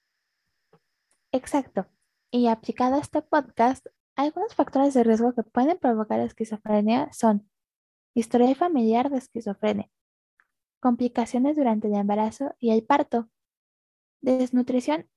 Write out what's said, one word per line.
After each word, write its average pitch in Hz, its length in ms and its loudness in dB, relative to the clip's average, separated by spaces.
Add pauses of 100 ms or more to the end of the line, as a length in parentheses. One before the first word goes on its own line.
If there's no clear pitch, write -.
(1300)
Exacto. 254 540 -4 (460)
Y 247 160 2
aplicado 247 480 -2
a 294 40 0
este 302 220 -6
podcast, 269 680 -2 (300)
algunos 311 380 -4
factores 277 380 0
de 240 120 4
riesgo 226 280 2
que 226 100 -4
pueden 294 340 0
provocar 220 420 -2
esquizofrenia 220 960 -2
son 214 360 0 (640)
historial 247 420 2
familiar 254 540 0
de 269 100 -4
esquizofrenia, 208 680 -6 (920)
complicaciones 247 720 0
durante 226 320 0
el 208 80 0
embarazo 214 640 -2
y 226 120 0
el 226 120 2
parto, 247 460 0 (920)
desnutrición 254 840 0 (100)